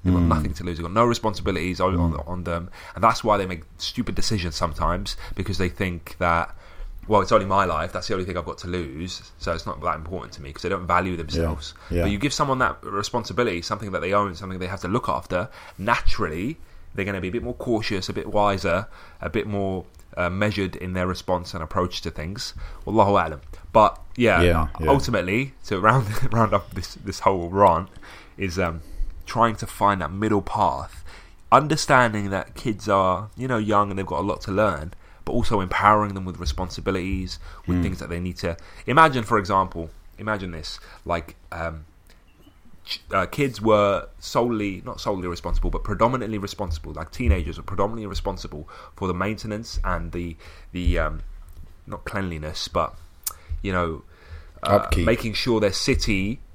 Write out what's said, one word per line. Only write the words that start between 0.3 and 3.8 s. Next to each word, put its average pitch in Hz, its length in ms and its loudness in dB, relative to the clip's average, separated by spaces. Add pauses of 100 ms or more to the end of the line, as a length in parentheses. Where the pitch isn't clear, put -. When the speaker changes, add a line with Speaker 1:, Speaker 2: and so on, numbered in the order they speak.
Speaker 1:
to - 80 -10
lose. 87 160 -6
They've 85 80 -4
got 87 60 -8
no 113 120 6
responsibilities 95 720 0
on, 92 160 2
on, 85 180 4
Speaker 2:
Mm. - 140 -6
Speaker 1:
on 90 160 -6
them. 85 280 -4 (240)
And - 80 -2
that's 110 200 4
why 104 140 6
they 98 80 0
make 90 160 -6 (160)
stupid - 380 -4